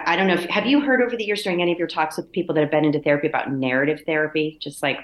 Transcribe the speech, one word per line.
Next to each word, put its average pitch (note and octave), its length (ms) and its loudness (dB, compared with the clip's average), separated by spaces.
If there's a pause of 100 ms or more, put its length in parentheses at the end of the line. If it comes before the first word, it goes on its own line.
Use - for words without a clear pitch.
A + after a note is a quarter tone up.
I E3+ 100 2
don't F#3+ 100 2
know F#3 80 4
if, E3+ 120 0
have G#3 200 0
you C#4+ 140 4
heard B3+ 220 2
over A#3 120 0
the G#3+ 100 -4
years G#3 180 -2
during F3 180 -2
any F3 120 2
of E3+ 60 -2
your E3 100 -2
talks D#3+ 280 -2
with - 160 -8
people E3+ 220 -2
that D3+ 80 4
have D3 80 0
been D#3 160 2
into D3+ 140 2
therapy D3 280 2
about - 240 -2
narrative C3+ 540 0
therapy, D#3 540 -2
just, - 220 -10
like, C#3 220 0